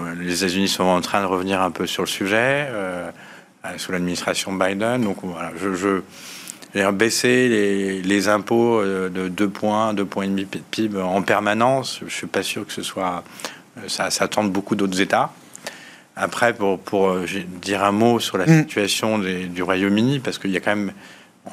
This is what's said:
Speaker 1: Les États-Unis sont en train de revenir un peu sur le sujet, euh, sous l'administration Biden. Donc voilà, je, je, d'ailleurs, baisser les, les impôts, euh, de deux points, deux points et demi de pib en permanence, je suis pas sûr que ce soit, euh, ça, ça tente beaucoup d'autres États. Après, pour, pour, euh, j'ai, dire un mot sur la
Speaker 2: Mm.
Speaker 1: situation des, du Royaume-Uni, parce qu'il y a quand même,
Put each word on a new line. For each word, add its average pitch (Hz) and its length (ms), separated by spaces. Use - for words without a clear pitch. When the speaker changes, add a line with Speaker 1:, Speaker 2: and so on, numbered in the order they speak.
Speaker 1:
Les 87 220
États-Unis 95 240
sont 92 160
en 90 180
train 101 200
de 98 40
revenir 92 380
un 90 80
peu 90 160
sur 92 160
le 85 40
sujet, 123 640
euh, 92 400
sous - 140
l'administration 90 640
Biden. 98 480
Donc 98 220
voilà, 82 280
je, 95 120
je, 95 280
d'ailleurs, 98 200
baisser 123 560
les, 98 520
les 95 260
impôts, 113 520
euh, 95 300
de 92 200
deux 98 200
points, 107 440
deux 101 120
points 98 200
et - 20
demi 98 180
de 95 140
pib 107 280
en 92 260
permanence, 113 840
je - 60
suis - 140
pas 95 160
sûr 104 240
que - 60
ce - 100
soit, 90 400
euh, 110 100
ça, 92 240
ça 95 160
tente 104 240
beaucoup 98 240
d'autres 98 260
États. 113 300
Après, 113 380
pour, 98 260
pour, 95 300
euh, 92 160
j'ai, 87 220
dire 98 220
un 101 80
mot 113 280
sur - 180
la 92 80
Speaker 2:
Mm. 160 140
Speaker 1:
situation 110 580
des, 92 280
du 90 180
Royaume-Uni, 101 560
parce - 180
qu'il 98 140
y 90 60
a - 20
quand 104 160
même, 104 160